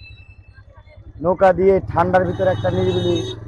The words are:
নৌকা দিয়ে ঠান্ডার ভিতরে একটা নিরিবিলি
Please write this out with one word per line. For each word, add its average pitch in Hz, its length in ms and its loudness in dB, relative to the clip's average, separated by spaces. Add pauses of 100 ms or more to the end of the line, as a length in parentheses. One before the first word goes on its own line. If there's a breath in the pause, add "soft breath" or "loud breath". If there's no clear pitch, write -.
(1200)
নৌকা 185 320 2
দিয়ে 190 220 2 (120)
ঠান্ডার 180 400 0
ভিতরে 185 240 -2
একটা 180 180 -4
নিরিবিলি 180 480 0 (300)